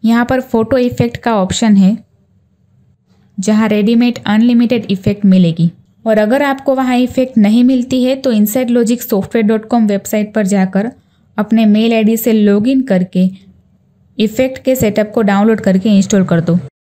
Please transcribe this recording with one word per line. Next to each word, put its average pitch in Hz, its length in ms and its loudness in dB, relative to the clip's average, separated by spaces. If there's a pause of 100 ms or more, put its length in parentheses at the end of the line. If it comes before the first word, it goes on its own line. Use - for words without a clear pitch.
यहाँ 233 220 0
पर 254 180 -2
photo 226 360 -2
effect 247 380 -2
का 233 200 -4
option 196 400 0
है, 196 200 4 (1400)
जहाँ 214 300 0
रेडीमेड 233 580 0
unlimited 233 640 2
effect 202 340 -4
मिलेगी। 170 460 2 (340)
और 220 140 0
अगर 220 240 0
आपको 269 320 -2
वहाँ 254 240 -2
effect 254 400 -2
नहीं 214 260 4
मिलती 254 400 0
है 254 120 0
तो 269 160 -4
इनसाइड 220 380 0
लॉजिक 233 320 0
software 214 440 -2
dot 220 220 -2
com 233 180 0
website 208 480 -4
पर 214 120 -2
जाकर 196 440 -2 (460)
अपने 220 300 0
mail 220 280 2
आईडी 226 220 2
से 226 160 -2
login 214 500 2
करके 185 420 0 (920)
effect 262 460 -2
के 262 120 2
setup 214 380 -2
को 226 80 0
download 208 380 2
करके 190 280 0
install 196 360 2
कर 170 160 0
दो। 170 180 0 (260)